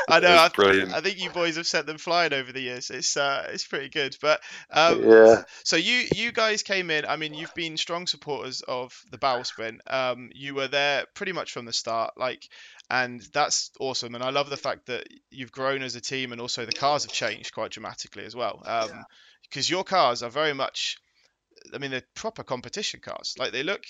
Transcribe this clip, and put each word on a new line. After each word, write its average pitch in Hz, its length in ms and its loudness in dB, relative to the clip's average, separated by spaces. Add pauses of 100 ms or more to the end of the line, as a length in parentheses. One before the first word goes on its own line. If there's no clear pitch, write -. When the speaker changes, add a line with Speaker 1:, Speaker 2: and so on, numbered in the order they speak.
Speaker 1:
I 165 100 8
know. 175 100 6
Speaker 2:
It - 20 10
was 170 80 10
Speaker 1:
I, 165 80 10
th-, 175 80 0
Speaker 2:
brilliant. - 380 6
Speaker 1:
I 160 80 -2
think 185 220 -4
you - 60 -6
boys 170 280 -2
have 165 100 -6
sent 160 180 0
them 151 140 -10
flying 170 340 0
over 131 180 -4
the 131 100 -8
years. 123 280 -8
It's, - 260 -4
uh, 139 380 0
it's - 140 -8
pretty 139 220 -8
good. 139 300 -4
But, 151 220 2 (300)
um, 160 360 4
Speaker 3:
Yeah. 113 360 12 (200)
Speaker 1:
so - 120 0
you, 240 400 2
you 226 160 -2
guys 214 320 0
came 185 260 -4
in. 151 160 -2
I 120 120 -2
mean, 156 180 -8
you've 160 180 -12
been 160 240 -6
strong 175 300 -4
supporters 127 600 -8
of 127 240 -6 (200)
the 127 80 -16
Barrel 127 240 0
Sprint. 113 420 -10
Um, 127 480 -4
you 139 220 -12
were 135 120 -2
there 143 460 0
pretty 190 200 -8
much 156 200 -6
from 120 120 -10
the 113 80 -8
start, 113 440 -4
like, 127 320 -6 (400)
and 123 320 -2 (120)
that's - 360 0 (100)
awesome. 120 360 -6
And 120 80 -8
I 131 80 -2
love 143 180 0
the 139 80 -8
fact - 300 -6
that - 200 -8 (220)
you've 131 220 -16
grown 135 320 -4
as 120 120 -8
a 120 60 -12
team, 131 300 -6
and 117 100 -10
also 120 240 -6
the 110 60 -8
cars 143 340 0
have - 80 -14
changed - 400 -6
quite 110 180 -8
dramatically - 540 -14
as 107 100 -18
well. 104 300 -6
Um, 110 240 -4
Speaker 3:
Yeah. 107 140 -16 (500)
Speaker 1:
'cause 139 160 -4
your 180 140 -2
cars 127 400 2
are 120 80 -10
very 147 220 -2
much, - 440 -6 (720)
I - 60 -12
mean, 135 140 -8
they're 127 100 -6 (140)
proper 214 280 -10
competition 123 560 -8
cars. - 380 -10
Like, 131 140 -4
they 123 100 -4
look, 175 280 -6